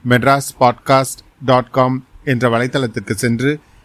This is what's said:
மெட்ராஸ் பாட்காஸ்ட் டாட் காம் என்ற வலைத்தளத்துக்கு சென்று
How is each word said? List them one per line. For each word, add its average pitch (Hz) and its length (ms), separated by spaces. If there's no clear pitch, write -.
மெட்ராஸ் 131 500
பாட்காஸ்ட் 131 640
டாட் 123 260
காம் 131 340
என்ற 123 260
வலைத்தளத்துக்கு 120 600
சென்று 120 480